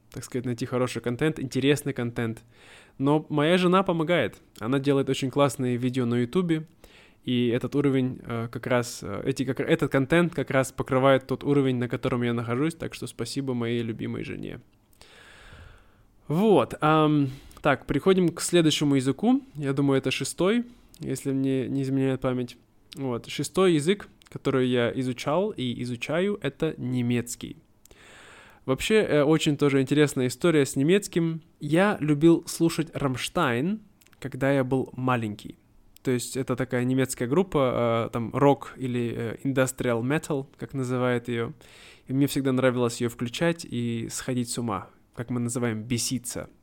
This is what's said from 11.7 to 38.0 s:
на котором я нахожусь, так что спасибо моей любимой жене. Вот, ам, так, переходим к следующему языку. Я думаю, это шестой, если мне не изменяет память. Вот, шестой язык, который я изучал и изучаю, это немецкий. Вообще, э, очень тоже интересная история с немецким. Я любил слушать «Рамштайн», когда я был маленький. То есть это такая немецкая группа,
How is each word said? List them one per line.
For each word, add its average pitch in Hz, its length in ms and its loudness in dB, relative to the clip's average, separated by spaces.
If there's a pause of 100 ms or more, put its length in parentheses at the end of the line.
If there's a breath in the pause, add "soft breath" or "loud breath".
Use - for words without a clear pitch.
на 120 100 -2
котором 120 360 -2
я 120 100 0
нахожусь, 120 420 -2
так 113 180 -10
что - 140 -10
спасибо 131 460 -6
моей 120 300 -2
любимой 113 400 -6
жене. - 360 -10 (1700 loud breath)
Вот, 165 540 4
ам, 151 480 4 (320 loud breath)
так, 143 240 0
переходим 180 440 2
к - 120 -6
следующему 151 540 2
языку. 139 460 2 (140)
Я 139 180 -2
думаю, 135 260 2
это 135 100 0
шестой, 196 560 0 (340 loud breath)
если 135 320 -6
мне 135 360 0
не 135 160 -2
изменяет 131 380 0
память. 127 360 -4 (380)
Вот, 123 320 -6
шестой 180 460 0
язык, 160 340 0 (220)
который 131 380 0
я 120 320 2
изучал 147 520 -2
и 120 320 -6
изучаю, 156 580 -4
это 156 360 -4
немецкий. 123 800 -2 (1080 loud breath)
Вообще, 131 300 0
э, 147 280 4
очень 151 340 4
тоже 139 240 4
интересная 139 460 2
история 151 380 2
с - 100 -4
немецким. 165 640 0 (180)
Я 170 400 2
любил 151 480 4
слушать 165 460 0
«Рамштайн», 143 840 -2 (400)
когда 135 320 -2
я 139 120 2
был 127 300 -2
маленький. 120 640 -2 (460)
То 135 80 0
есть 123 260 -4
это 131 180 -2
такая 123 280 -2
немецкая 127 440 0
группа, 120 800 2